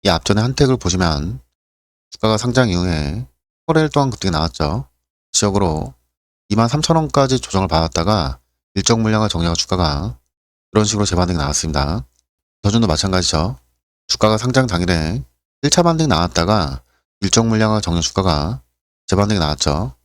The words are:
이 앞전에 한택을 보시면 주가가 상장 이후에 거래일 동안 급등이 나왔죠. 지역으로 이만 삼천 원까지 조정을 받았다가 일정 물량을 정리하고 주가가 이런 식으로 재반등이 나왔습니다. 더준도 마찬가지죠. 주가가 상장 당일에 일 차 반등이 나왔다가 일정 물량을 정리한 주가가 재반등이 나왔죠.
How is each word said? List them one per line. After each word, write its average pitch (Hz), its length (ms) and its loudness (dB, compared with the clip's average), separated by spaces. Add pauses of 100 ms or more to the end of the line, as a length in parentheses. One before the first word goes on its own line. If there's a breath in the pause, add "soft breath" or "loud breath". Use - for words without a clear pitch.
이 101 80 0
앞전에 98 320 0
한택을 131 360 0
보시면 90 600 -2 (680)
주가가 110 280 0
상장 120 320 0
이후에 87 580 -2 (400)
거래일 156 220 2
동안 139 200 0
급등이 185 220 -4
나왔죠. 82 560 -2 (440)
지역으로 95 640 0 (560)
이만 113 180 2
삼천 156 280 0
원까지 139 440 2
조정을 95 280 -2
받았다가 82 720 0 (360)
일정 113 260 0
물량을 107 280 0
정리하고 85 260 -2
주가가 87 600 -2 (540)
이런 107 140 2
식으로 104 200 0
재반등이 90 320 0
나왔습니다. 73 680 -2 (580)
더준도 110 240 2
마찬가지죠. 90 680 0 (500)
주가가 110 300 2
상장 127 300 0
당일에 87 560 -2 (380)
일 147 80 0
차 175 140 2
반등이 165 240 2
나왔다가 85 720 0 (400)
일정 113 280 2
물량을 107 320 2
정리한 85 200 -2
주가가 90 600 0 (460)
재반등이 101 320 0
나왔죠. 76 640 -2